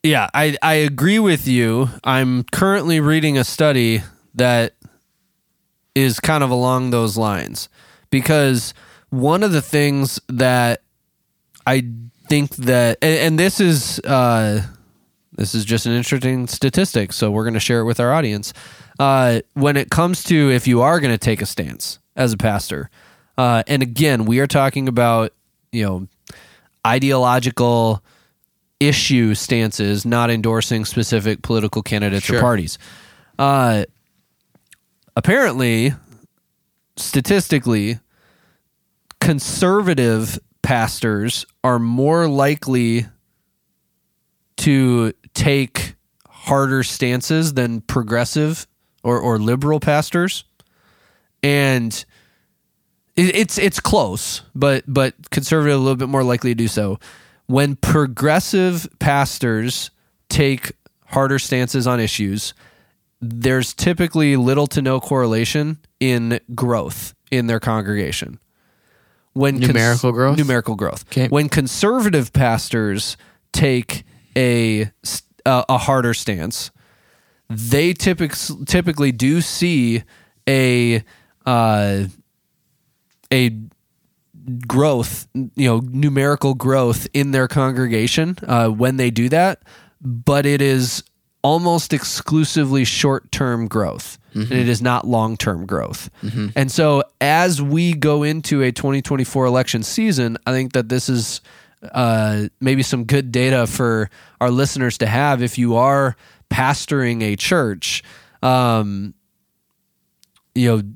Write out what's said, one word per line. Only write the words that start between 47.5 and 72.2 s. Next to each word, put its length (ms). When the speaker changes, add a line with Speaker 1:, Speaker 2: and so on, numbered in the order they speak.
Speaker 1:
than 280
progressive 840
or, 160
or 180
liberal 420
pastors. 640
And 520
it, 200
it's, 220
it's 220
close, 600
but, 320
but 420
conservative 460
a 40
little 160
bit 140
more 140
likely 280
to 40
do 120
so. 320
When 280
progressive 1120
pastors 920
take 420
harder 300
stances 480
on 140
issues, 540
there's 540
typically 600
little 320
to 140
no 180
correlation 800
in 400
growth 580
in 160
their 120
congregation. 800
When 220
cons- 140
Speaker 2:
Numerical 420
growth? 260
Speaker 1:
Numerical 380
growth. 340
Speaker 2:
Okay. 180
Speaker 1:
When 220
conservative 840